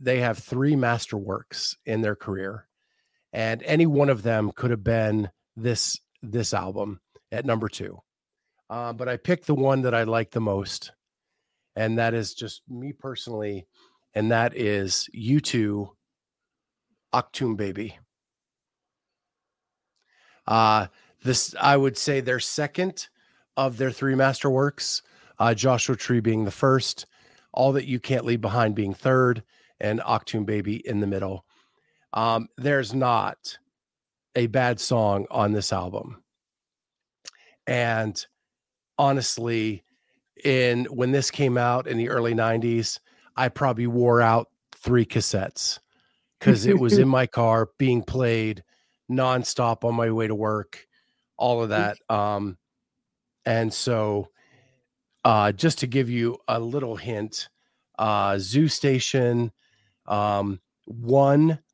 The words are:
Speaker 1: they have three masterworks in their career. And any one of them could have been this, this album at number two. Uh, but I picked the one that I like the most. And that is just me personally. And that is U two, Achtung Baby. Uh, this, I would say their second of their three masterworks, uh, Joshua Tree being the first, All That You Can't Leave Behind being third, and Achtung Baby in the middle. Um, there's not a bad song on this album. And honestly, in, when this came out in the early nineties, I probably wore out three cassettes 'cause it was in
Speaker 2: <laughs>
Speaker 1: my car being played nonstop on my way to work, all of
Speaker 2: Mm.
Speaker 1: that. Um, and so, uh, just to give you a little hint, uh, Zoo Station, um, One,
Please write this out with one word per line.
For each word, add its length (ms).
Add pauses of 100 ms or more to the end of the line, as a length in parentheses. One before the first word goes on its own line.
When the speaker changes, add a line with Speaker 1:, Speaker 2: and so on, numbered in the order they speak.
Speaker 1:
they 200
have 180
three 360
masterworks 1000 (100)
in 160
their 140
career. 500 (640)
And 300
any 240
one 240
of 140
them 280
could 200
have 120
been 460 (260)
this, 420 (220)
this 320
album 480 (300)
at 160
number 220
two. 340 (640)
Uh, 240
but 160
I 100
picked 280
the 80
one 280
that 120
I 80
like 300
the 80
most. 520 (840)
And 200
that 160
is 220
just 340
me 240
personally. 760 (480)
And 180
that 240
is 560
U 280
two, 520 (1200)
Achtung 420
Baby. 420 (2500)
Uh, 420 (340)
this, 380
I 160
would 200
say 240
their 200
second 680 (480)
of 200
their 140
three 240
masterworks, 880 (360)
uh, 160
Joshua 420
Tree 240
being 240
the 60
first, 560 (460)
All 200
That 140
You 140
Can't 240
Leave 160
Behind 340
being 200
third, 480 (380)
and 200
Achtung 460
Baby 400
in 140
the 60
middle. 380 (680)
Um, 440
there's 380
not 640 (760)
a 120
bad 340
song 500
on 220
this 200
album. 500 (1400)
And 580 (720)
honestly, 840 (600)
in, 420
when 260
this 180
came 260
out 300
in 120
the 100
early 260
nineties, 680 (360)
I 120
probably 380
wore 340
out 280 (260)
three 320
cassettes 720 (600)
'cause 260
it 120
was 200
in 100
Speaker 2:
<laughs> 0
Speaker 1:
my 180
car 520
being 240
played 640 (460)
nonstop 720
on 100
my 160
way 160
to 80
work, 520 (500)
all 260
of 80
Speaker 2:
Mm. 260 (120)
Speaker 1:
that. 60
Um, 440 (880)
and 260
so, 560 (960)
uh, 280
just 260
to 80
give 240
you 280 (100)
a 100
little 380
hint, 520 (500)
uh, 400
Zoo 300
Station, 840 (540)
um, 540 (260)
One, 720 (140)